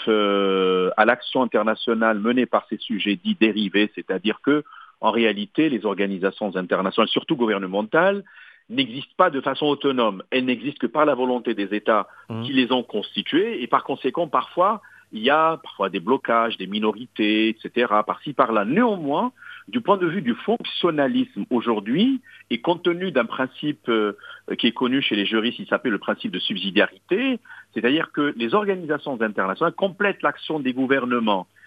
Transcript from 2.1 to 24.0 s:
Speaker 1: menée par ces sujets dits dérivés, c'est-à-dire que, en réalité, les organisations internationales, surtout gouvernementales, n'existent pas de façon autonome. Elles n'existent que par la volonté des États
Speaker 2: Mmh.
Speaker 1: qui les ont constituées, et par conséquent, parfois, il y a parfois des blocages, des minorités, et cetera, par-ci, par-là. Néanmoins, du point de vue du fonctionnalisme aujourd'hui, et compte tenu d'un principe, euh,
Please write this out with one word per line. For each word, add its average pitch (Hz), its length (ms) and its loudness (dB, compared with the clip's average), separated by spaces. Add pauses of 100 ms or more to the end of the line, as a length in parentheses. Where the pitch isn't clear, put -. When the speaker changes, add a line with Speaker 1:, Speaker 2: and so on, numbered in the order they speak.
Speaker 1:
menée 117 280 2
par - 240 0
ces 107 80 -6
sujets 101 440 -2
dits 107 160 0
dérivés, 104 560 2
c'est-à-dire 95 480 -4
que, 147 220 2 (380)
en 107 100 2
réalité, 110 580 0
les 110 160 -2
organisations 98 680 -2
internationales, 95 540 0
surtout - 260 -2
gouvernementales, 110 880 0 (460)
n'existent 220 480 -6
pas 185 120 6
de 135 120 -4
façon 139 240 -2
autonome. 127 680 0
Elles 127 140 0
n'existent 127 340 -4
que 120 80 0
par 151 180 2
la 147 100 4
volonté 123 400 0
des 101 200 -4
États 107 320 2 (220)
Speaker 2:
Mmh. 113 140 -6
Speaker 1:
qui 131 100 -8
les 127 180 2
ont 123 120 0
constituées, 147 800 -4
et 113 40 -6
par 131 160 0
conséquent, 139 440 -4
parfois, 180 540 0 (320)
il - 80 -10
y 123 80 2
a 160 340 2
parfois - 260 -4
des 90 120 -4
blocages, 117 560 0
des 95 100 -10
minorités, 107 840 0
et 110 120 -4
cetera, 107 420 0
par-ci, 127 300 -6
par-là. 110 320 2
Néanmoins, 185 680 0 (380)
du - 100 -4
point 202 160 2
de 185 100 0
vue 165 160 0
du 120 120 0
fonctionnalisme 139 1160 -2
aujourd'hui, 120 680 2 (300)
et 117 100 -2
compte 170 240 0
tenu 180 280 0
d'un 131 140 2
principe, 143 640 -6
euh, 107 300 0 (400)